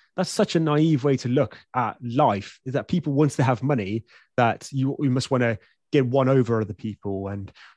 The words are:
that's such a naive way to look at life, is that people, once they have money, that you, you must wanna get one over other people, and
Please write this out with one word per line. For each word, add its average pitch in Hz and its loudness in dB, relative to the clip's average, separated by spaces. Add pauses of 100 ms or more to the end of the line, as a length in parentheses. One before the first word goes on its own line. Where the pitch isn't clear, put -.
(160)
that's 180 -2
such - 0
a 165 2
naive 151 2
way 139 2
to 123 -6
look 135 0 (160)
at 120 -4
life, 117 0
is 131 -8
that 127 -4
people, 156 -2
once 143 2
they 139 0
have 123 0
money, 110 -2 (320)
that 117 0
you, 135 -2
you 143 0
must 127 -2
wanna 123 0 (340)
get 139 4
one 127 2
over 117 2
other 104 -6
people, 98 -8
and 98 -10 (240)